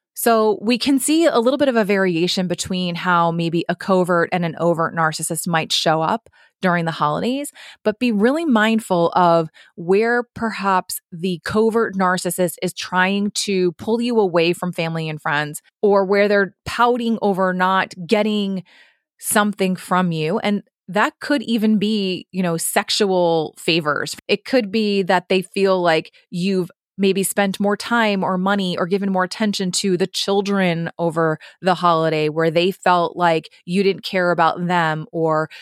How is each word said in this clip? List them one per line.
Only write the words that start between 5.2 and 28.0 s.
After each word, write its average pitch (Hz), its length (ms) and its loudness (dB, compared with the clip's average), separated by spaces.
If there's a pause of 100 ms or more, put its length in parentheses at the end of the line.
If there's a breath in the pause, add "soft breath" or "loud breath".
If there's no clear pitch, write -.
might 165 260 -2
show 160 280 2
up 185 300 -2 (320 soft breath)
during 175 240 0
the 165 40 -4
holidays, 202 600 -2 (320 loud breath)
but 214 140 0
be 247 140 0
really 254 340 2
mindful 220 680 2
of 170 360 4 (240 loud breath)
where 214 480 0 (120)
perhaps 196 680 -2 (100)
the 175 320 -4
covert 220 520 0
narcissist 180 640 0
is 180 100 -2
trying 196 600 -2
to 180 400 0
pull 226 280 -4
you 240 180 0
away 175 360 2
from 180 180 -6
family 165 340 -4
and 156 140 -8
friends, 151 400 -4 (220 soft breath)
or 196 240 4
where 202 220 4
they're 202 360 0
pouting 233 560 0
over 190 320 0
not 185 400 0 (140)
getting 208 580 0 (540 soft breath)
something 196 580 0
from 180 360 0
you. 160 260 -2
And 202 240 -2 (260)
that 208 320 -2
could 285 220 -2
even 220 360 2
be, 196 540 -2
you 185 100 -4
know, 170 140 -2
sexual 175 1000 0
favors. 156 580 -2 (120)
It - 180 -2
could 214 260 0
be 208 300 0
that 180 260 0
they 190 140 2
feel 190 400 0
like 165 280 0 (200 soft breath)
you've 185 400 -2 (280)
maybe 190 240 2
spent 196 380 -2
more 202 160 0
time 208 480 0